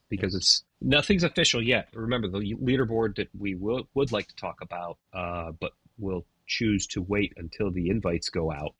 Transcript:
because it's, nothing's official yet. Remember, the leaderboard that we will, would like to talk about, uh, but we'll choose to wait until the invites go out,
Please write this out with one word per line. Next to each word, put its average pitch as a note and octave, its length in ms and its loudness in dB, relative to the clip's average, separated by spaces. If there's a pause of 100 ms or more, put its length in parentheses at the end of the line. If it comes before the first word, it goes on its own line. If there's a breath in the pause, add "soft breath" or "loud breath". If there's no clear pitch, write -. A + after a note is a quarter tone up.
because G2 260 -2
it's, - 280 4 (180)
nothing's D3 440 4
official C#3+ 380 2
yet. A#2 300 2
Remember, A2+ 340 -2
the F#2 120 -2
leaderboard A2+ 800 0
that G2 120 -4 (100)
we G2+ 160 -4
will, G#2+ 380 -4
would C#3 200 0
like G#2 160 0
to - 60 -20
talk - 280 -8
about, F2 340 -10 (160)
uh, F2 480 -6
but - 120 -4 (260)
we'll F#2 260 -4 (220)
choose G#2+ 400 2
to G2 160 -4
wait G2+ 340 0
until E2+ 340 -4
the F2 200 0
invites F#2+ 400 0
go D#2+ 200 0
out, D2+ 300 -8